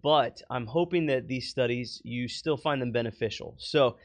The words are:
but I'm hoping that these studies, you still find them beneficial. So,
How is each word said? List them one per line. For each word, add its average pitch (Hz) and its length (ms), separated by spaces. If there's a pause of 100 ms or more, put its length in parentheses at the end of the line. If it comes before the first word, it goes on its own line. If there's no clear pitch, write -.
but 143 440
I'm 120 200
hoping 170 400
that 131 200
these 123 220
studies, 123 540
you 120 240
still 151 280
find 143 240
them 123 120
beneficial. 117 680
So, 131 480